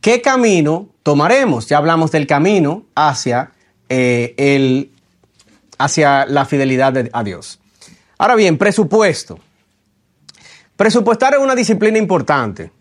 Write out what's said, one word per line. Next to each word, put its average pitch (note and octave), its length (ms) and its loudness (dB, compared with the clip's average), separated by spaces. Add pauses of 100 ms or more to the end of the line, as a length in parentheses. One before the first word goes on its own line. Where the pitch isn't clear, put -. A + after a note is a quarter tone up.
¿qué A#3+ 200 2
camino G3 680 0 (140)
tomaremos? D3+ 640 0
Ya D3 100 0
hablamos D#3+ 340 0
del D3+ 140 -2
camino E3 600 0 (100)
hacia, C3 560 -2 (360)
eh, B2 500 -2
el, C3+ 540 0 (880)
hacia C#3 480 2
la C3+ 200 -2
fidelidad C3+ 460 0
de, B2+ 220 -4
a A#2+ 100 -6
Dios. F#2 360 -12 (580)
Ahora A#3 180 2
bien, F#3 220 2
presupuesto. G3 840 0 (1400)
Presupuestar A3+ 580 2
es C#4 60 2
una C4+ 160 0
disciplina A3 420 0
importante. C#3 840 -2